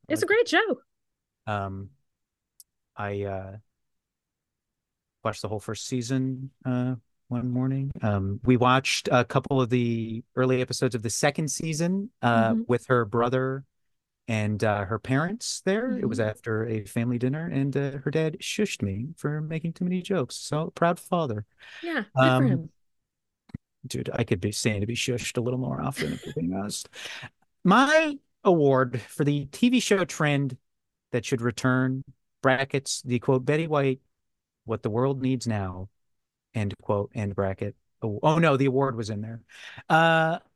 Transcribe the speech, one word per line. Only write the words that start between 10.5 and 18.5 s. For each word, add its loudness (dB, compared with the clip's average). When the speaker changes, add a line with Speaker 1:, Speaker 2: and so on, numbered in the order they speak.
Speaker 1:
episodes -2
of -4
the -2
second 0
season, -2
uh, 4
Speaker 2:
Mm-hmm. 0
Speaker 1:
with 0
her 4
brother 0
and, 0
uh, 2
her -4
parents -2
there. 0
It -2
was -2
Speaker 2:
Mm-hmm. 0
Speaker 1:
after -4
a -4
family -2
dinner, -2
and, -2
uh, -2
her -4
dad 0
shushed -4